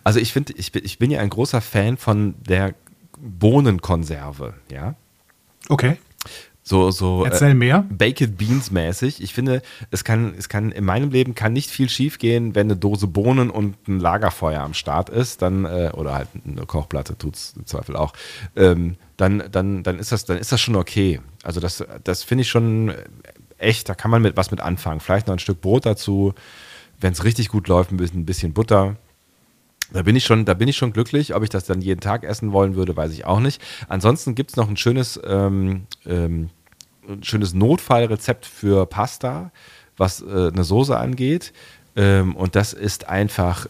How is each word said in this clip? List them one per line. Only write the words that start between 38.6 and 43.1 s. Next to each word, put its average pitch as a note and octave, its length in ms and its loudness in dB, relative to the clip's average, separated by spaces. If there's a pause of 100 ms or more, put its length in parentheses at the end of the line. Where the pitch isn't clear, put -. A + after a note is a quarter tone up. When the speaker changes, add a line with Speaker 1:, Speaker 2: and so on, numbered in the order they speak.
Speaker 1:
Pasta, C3 640 -6 (480)
was, F#2 240 0
äh, F2+ 320 0
eine F2+ 100 0
Soße B2 320 2
angeht. B2+ 580 -2 (420)
Ähm, G2 400 4
und F#2 200 -2
das G2+ 180 2
ist - 360 -6
einfach F#2 600 0